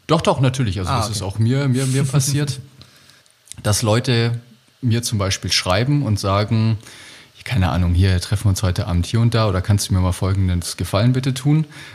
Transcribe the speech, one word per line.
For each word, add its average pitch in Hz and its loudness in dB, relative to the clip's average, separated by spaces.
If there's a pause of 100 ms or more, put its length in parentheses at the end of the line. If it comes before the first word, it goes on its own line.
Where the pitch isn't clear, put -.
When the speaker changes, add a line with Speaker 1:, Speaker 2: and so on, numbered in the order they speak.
Speaker 1:
Doch, 160 2
doch, 156 2
natürlich. 123 0
Also 92 -4
Speaker 2:
Ah, 135 0
Speaker 1:
das 110 0
Speaker 2:
okay. 107 -6
Speaker 1:
ist - -6
auch 98 -6
mir, 135 2
mir, 131 0
mir 131 0
Speaker 2:
<laughs> - -
Speaker 1:
passiert, 143 0 (1000)
dass 107 0
Leute 117 0 (400)
mir 117 0
zum 110 -4
Beispiel 95 -2
schreiben 123 0
und 107 0
sagen: 107 0 (680)
Keine 92 0
Ahnung, 87 2
hier 92 4
treffen - -4
wir 101 4
uns 92 -2
heute 92 0
Abend 87 0
hier 113 -2
und 117 2
da 110 2
oder 90 0
kannst 104 0
du 101 0
mir 92 2
mal 90 2
folgendes 92 -2
Gefallen 104 0
bitte 131 -2
tun? 151 0 (300)